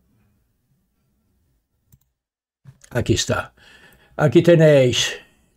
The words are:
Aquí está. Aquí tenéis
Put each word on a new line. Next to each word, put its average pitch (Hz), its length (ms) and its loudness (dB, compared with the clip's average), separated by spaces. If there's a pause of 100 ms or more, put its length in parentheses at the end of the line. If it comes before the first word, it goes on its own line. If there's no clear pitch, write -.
(3000)
Aquí 117 240 -4
está. - 400 -8 (640)
Aquí 156 260 0
tenéis 151 720 2 (460)